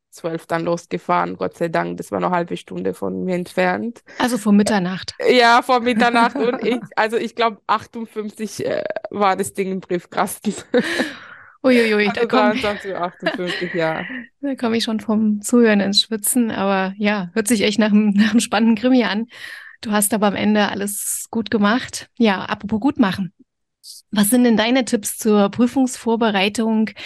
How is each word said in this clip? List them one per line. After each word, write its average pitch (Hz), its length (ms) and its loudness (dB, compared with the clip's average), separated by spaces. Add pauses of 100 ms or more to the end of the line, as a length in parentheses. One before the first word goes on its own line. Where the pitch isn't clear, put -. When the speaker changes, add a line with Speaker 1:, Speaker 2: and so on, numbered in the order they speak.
(100)
Speaker 1:
zwölf 165 360 -8
dann 165 180 -2
losgefahren, 175 720 -2
Gott 185 200 -6
sei 175 100 -2
Dank, 170 300 -2
das 175 160 -12
war 196 80 -2
noch 175 80 0
eine 180 80 0
halbe 175 200 -4
Stunde 185 380 -8
von 185 300 -6
mir 185 100 -4
entfernt. 185 680 -4 (140)
Speaker 2:
Also 247 200 0
vor 208 140 2
Mitternacht. 202 640 0 (120)
Speaker 1:
Ja, 240 340 6
vor 254 180 2
Mitternacht 233 560 2
und 240 280 -2
ich, 240 220 0
Speaker 2:
<laughs> - 80 -20
Speaker 1:
also 220 220 0
ich 226 180 -4
glaub, 226 320 -2
achtundfünfzig, 214 1000 -6
äh, - 200 -4 (260)
war 196 240 2
das 196 180 -4
Ding 185 200 -4
im 190 80 -6
Briefkasten. - 800 -4
<laughs> - 60 -14 (1000)
Speaker 2:
Uiuiui, 226 440 4
Speaker 1:
Also 202 140 -2
Speaker 2:
da 233 60 0
komm - 20 0
Speaker 1:
dreiundzwanzig 208 640 0
Uhr 170 100 -6
achtundfünfzig, 180 720 -6
ja. 160 300 -2 (180)
Speaker 2:
<laughs> - 180 -20
Da 277 140 -4
komm 240 200 -2
ich 226 100 0
schon 220 160 -4
vom 214 420 0
Zuhören 226 380 4
ins 196 200 0
Schwitzen, 220 520 -2
aber 190 440 0
ja, 208 360 -2
hört 220 160 -2
sich 226 140 2
echt 214 180 0
nach 214 100 4
einem, 208 200 4
<laughs> 196 40 2
nach 208 160 4
einem 226 80 4
spannenden 226 380 2
Krimi 254 260 4
an. 208 240 -2 (540)
Du 226 100 -8
hast 208 240 0
aber 208 140 2
am 196 80 -2
Ende 208 320 2
alles - 640 -6
gut 226 180 -4
gemacht. 214 580 0 (100)
Ja, 202 260 2
apropos 208 340 -4
gut 269 220 0
machen. 190 320 0 (800)
Was 202 180 2
sind 247 140 4
denn 233 120 4
deine 240 280 2
Tipps - 340 -4
zur 208 300 4
Prüfungsvorbereitung 220 1400 0 (160)